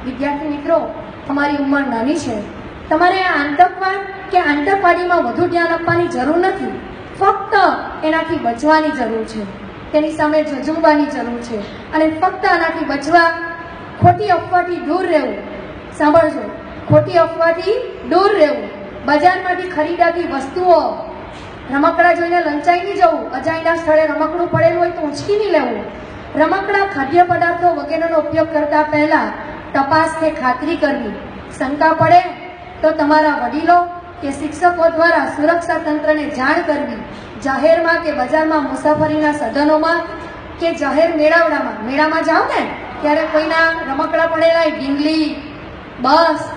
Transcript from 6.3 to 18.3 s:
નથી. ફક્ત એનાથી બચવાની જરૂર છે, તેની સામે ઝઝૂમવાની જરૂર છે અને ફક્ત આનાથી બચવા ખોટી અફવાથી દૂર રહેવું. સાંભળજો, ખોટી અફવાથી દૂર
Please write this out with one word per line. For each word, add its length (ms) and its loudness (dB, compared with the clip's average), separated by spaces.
નથી. 420 -2
ફક્ત 360 0
એનાથી 320 0
બચવાની 540 2
જરૂર 340 -4
છે, 180 -8
તેની 240 0
સામે 260 2
ઝઝૂમવાની 640 2
જરૂર 360 -6
છે 160 -8
અને 180 2
ફક્ત 360 -2
આનાથી 380 0
બચવા 460 2
ખોટી 280 4
અફવાથી 480 0
દૂર 300 -2
રહેવું. 320 0
સાંભળજો, 460 4
ખોટી 300 4
અફવાથી 600 2
દૂર 240 4